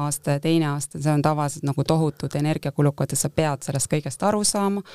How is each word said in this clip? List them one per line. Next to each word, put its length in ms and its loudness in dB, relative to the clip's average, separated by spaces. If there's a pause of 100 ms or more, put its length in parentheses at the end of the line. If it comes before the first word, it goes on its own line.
aasta 320 -2
ja 80 -4
teine 300 2
aasta, 260 -8
see 160 2
on 80 4
tavaliselt 400 0
nagu 200 0
tohutud 520 0
energiakulukad, 800 0
et 80 0
sa 80 -4
pead 320 0
sellest 240 -2
kõigest 400 -2
aru 160 2
saama, 400 0 (100)